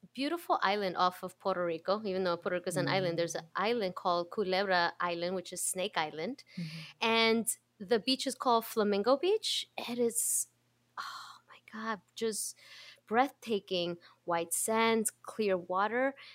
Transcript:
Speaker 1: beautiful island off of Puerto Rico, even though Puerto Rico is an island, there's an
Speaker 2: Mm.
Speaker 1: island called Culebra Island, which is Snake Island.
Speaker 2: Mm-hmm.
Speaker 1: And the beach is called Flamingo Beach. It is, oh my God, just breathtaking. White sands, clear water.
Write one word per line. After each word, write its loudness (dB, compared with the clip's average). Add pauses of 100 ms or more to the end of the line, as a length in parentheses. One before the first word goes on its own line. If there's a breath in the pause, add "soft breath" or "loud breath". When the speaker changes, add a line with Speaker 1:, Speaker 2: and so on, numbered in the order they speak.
(140)
Speaker 1:
beautiful -2
island 0
off 2
of -12
Puerto 0
Rico, 0
even 0
though 2
Puerto -2
Rico -4
is 0
an 2
island, 2
there's 0
an -8
Speaker 2:
Mm. -4
Speaker 1:
island 0
called 0
Culebra 2
Island, -2
which -8
is -6
Snake -2
Island. -4 (140 loud breath)
Speaker 2:
Mm-hmm. -8 (220 loud breath)
Speaker 1:
And 4 (320)
the 0
beach 0
is -2
called 2
Flamingo 2
Beach. 0
It -4
is, 0 (520)
oh -12 (120)
my -20 (120)
God, -6 (140)
just -2 (520 loud breath)
breathtaking. 0 (280 loud breath)
White 0
sands, 2 (120)
clear 0
water. 0 (200 loud breath)